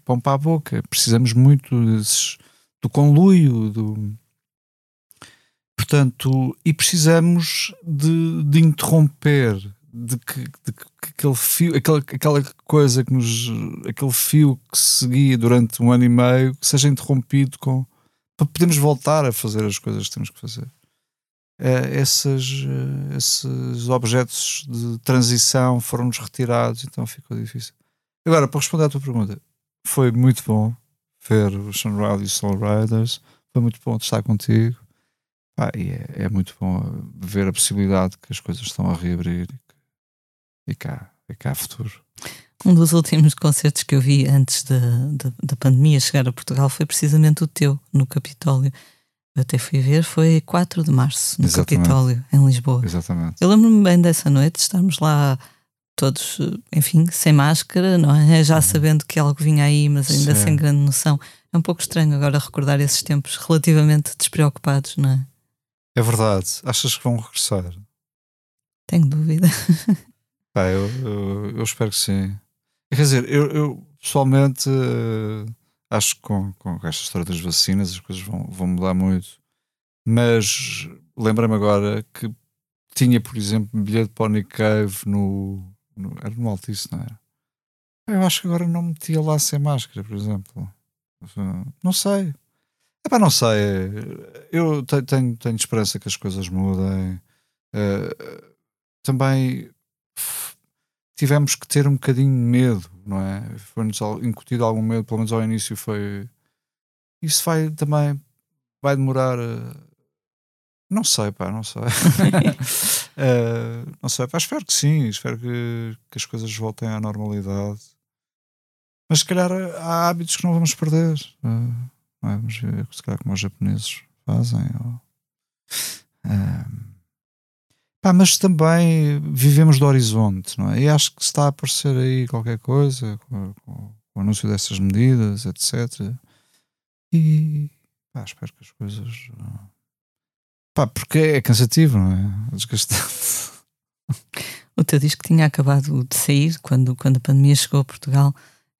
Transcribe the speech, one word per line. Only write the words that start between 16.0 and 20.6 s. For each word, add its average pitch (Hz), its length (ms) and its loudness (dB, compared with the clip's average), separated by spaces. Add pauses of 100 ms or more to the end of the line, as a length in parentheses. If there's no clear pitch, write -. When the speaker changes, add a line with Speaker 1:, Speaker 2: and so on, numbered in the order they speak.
Speaker 1:
e 120 40 6
meio, 127 460 4
que - 120 -6
seja 143 220 2
interrompido 135 680 0
com, 131 260 -2 (520)
para 147 100 2
podermos 165 300 2
voltar 147 480 2
a 123 80 0
fazer 107 320 -4
as 101 140 -4
coisas 104 300 -6
que - 60 -12
temos 104 160 -8
que - 100 -20
fazer. 113 300 -14 (880)